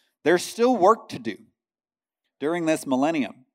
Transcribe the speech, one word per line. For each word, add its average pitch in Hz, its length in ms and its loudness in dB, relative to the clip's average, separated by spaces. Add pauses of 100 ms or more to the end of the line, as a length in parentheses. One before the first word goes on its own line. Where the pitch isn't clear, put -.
(240)
There's 170 180 2
still 240 340 0
work 214 340 2
to - 100 -12
do 110 180 -10 (1000)
during 165 260 -4
this 156 220 -2
millennium. 139 680 -2